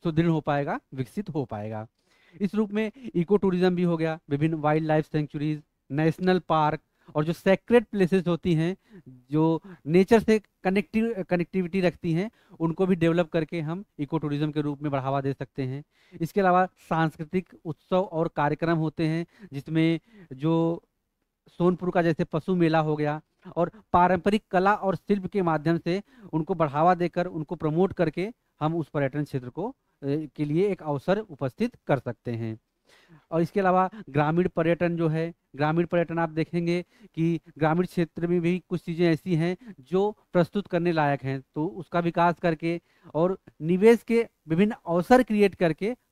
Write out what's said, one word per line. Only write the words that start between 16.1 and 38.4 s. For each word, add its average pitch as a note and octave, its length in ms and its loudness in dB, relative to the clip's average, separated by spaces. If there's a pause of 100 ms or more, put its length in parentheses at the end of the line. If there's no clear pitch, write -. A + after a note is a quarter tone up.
इसके E3 200 -2
अलावा F#3 260 4
सांस्कृतिक E3 840 -4 (160)
उत्सव F3+ 360 -2
और E3 280 -2
कार्यक्रम D#3 500 0
होते D#3+ 280 -2
हैं, E3 200 -2 (260)
जिसमें D#3+ 480 0 (320)
जो E3 500 0 (640)
सोनपुर F3+ 420 0
का F3 120 2
जैसे E3 220 0
पशु F3 300 -2
मेला E3 240 4
हो D#3 180 0
गया D3 240 -4 (360)
और E3+ 140 0 (220)
पारंपरिक F#3 580 4
कला F#3+ 240 4
और F#3+ 220 -2
शिल्प G3 300 -2
के G3 160 -2
माध्यम E3 360 0
से F3+ 240 -4 (300)
उनको E3 220 -2
बढ़ावा D#3+ 400 2
देकर, F3 320 -2
उनको F3+ 280 -8
प्रमोट E3 380 0
करके F3 400 -2 (280)
हम D#3 140 -2
उस E3 140 -4
पर्यटन C#3+ 360 -2
क्षेत्र B2+ 240 -8
को, E3+ 200 -8
अ, C4+ 60 -12 (300)
के D3+ 400 -4
लिए D#3+ 240 0
एक F3+ 140 -4
अवसर D3+ 360 -2
उपस्थित F#3+ 580 -6 (100)
कर C#3+ 120 2
सकते A#2+ 340 -8
हैं। A2 260 -6 (720)
और E3 120 0
इसके F#3 180 -2
अलावा F#3 300 2 (200)
ग्रामीण D#3 380 2
पर्यटन E3+ 480 0
जो E3 120 0
है, D#3+ 260 -4 (220)
ग्रामीण D#3 300 0
पर्यटन E3 320 -2
आप E3 100 0
देखेंगे E3+ 560 -4 (300)
कि E3 260 0 (180)
ग्रामीण D#3+ 280 2
क्षेत्र E3+ 400 -4
में F3 140 0